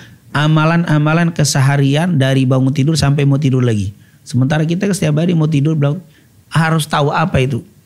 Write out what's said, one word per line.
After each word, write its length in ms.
amalan-amalan 1000
keseharian 840
dari 300
bangun 260
tidur 260
sampai 280
mau 140
tidur 240
lagi. 340
Sementara 420
kita 240
setiap 300
hari 160
mau 140
tidur, 260
belum 240
harus 380
tahu 240
apa 300
itu. 240